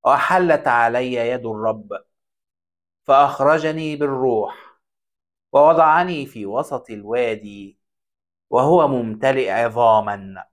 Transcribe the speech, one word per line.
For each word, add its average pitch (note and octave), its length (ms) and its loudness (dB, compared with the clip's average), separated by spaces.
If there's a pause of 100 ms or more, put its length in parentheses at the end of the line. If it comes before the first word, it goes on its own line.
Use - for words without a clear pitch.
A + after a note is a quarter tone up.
"وحلت D3+ 640 2
علي A#2+ 460 0
يد A#2 320 -4
الرب G#2+ 420 -6 (1160)
فأخرجني D3+ 920 2
بالروح، C3 720 -2 (840)
ووضعني D#3+ 760 2
في A2 200 -14
وسط B2 440 -8
الوادي G#2+ 880 -6 (720)
وهو D3 380 4
ممتلئ B2 640 -2
عظاما". G#2+ 1040 0